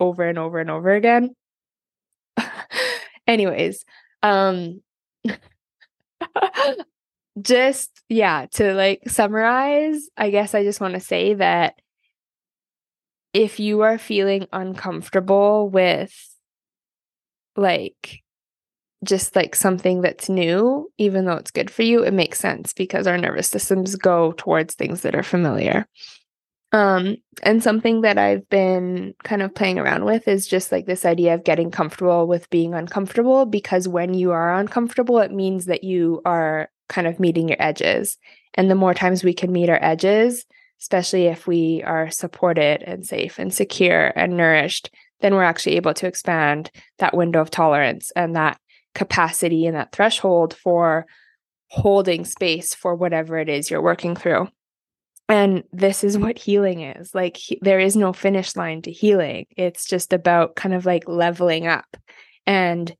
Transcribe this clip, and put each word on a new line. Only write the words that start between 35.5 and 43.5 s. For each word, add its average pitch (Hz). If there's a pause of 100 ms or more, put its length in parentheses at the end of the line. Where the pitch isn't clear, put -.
that 180
you 170
are 160 (200)
kind 175
of 170
meeting 170
your -
edges. - (360)
And 190
the 190
more 185
times 180
we 175
can 180
meet 175
our 165
edges, 208 (360)
especially 180
if 165
we 165
are 160
supported 165
and 185
safe -
and 185